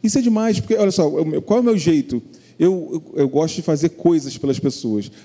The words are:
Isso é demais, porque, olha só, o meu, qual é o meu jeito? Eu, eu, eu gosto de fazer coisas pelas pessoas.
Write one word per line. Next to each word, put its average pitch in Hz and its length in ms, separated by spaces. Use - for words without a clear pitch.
Isso 220 160
é 262 40
demais, 220 380
porque, - 160
olha 202 140
só, 170 180
o 160 180
meu, 151 160
qual 220 160
é 247 40
o - 20
meu 226 120
jeito? 147 460
Eu, 170 440
eu, 156 60
eu 139 80
gosto 151 280
de 170 60
fazer 156 280
coisas 156 480
pelas 135 200
pessoas. 110 520